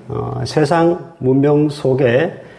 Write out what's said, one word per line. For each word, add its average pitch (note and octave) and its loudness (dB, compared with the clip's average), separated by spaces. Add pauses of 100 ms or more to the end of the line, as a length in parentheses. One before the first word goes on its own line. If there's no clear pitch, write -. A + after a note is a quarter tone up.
어, A#2+ -8
세상 E3 0
문명 C#3+ 2
속에 C3+ 0 (160)